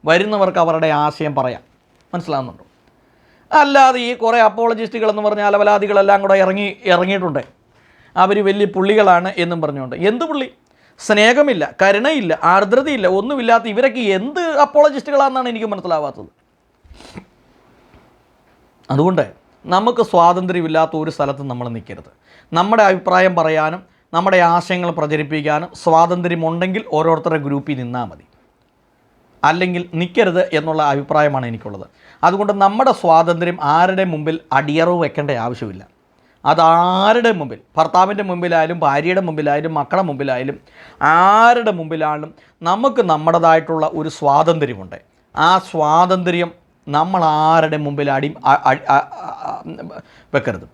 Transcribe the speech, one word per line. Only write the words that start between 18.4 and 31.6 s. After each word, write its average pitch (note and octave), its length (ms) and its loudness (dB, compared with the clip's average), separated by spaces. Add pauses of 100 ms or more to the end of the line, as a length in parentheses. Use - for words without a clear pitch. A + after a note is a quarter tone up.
അതുകൊണ്ട് D#3+ 320 2 (500)
നമുക്ക് A3+ 360 0
സ്വാതന്ത്ര്യമില്ലാത്ത F3 920 0
ഒരു D#3 140 -6
സ്ഥലത്തും C#3 360 -4
നമ്മൾ B2 220 -8
നിൽക്കരുത്. F#2+ 360 -16 (480)
നമ്മുടെ G#3+ 320 2
അഭിപ്രായം F#3 500 2
പറയാനും D#3 420 -2 (340)
നമ്മുടെ F#3 220 2 (140)
ആശയങ്ങൾ F3 460 -2
പ്രചരിപ്പിക്കാനും D3+ 720 -4 (120)
സ്വാതന്ത്ര്യമുണ്ടെങ്കിൽ F3 1000 0 (160)
ഓരോരുത്തരുടെ D#3+ 480 0
ഗ്രൂപ്പിൽ C#3 360 -4
നിന്നാൽ A#2+ 280 -8
മതി, D2+ 160 -20 (1200)
അല്ലെങ്കിൽ F3+ 360 -2 (160)
നിൽക്കരുത് F3+ 420 0 (180)
എന്നുള്ള D#3 220 -2 (100)
അഭിപ്രായമാണ് C#3+ 580 0
എനിക്കുള്ളത്. G#2 360 -12 (420)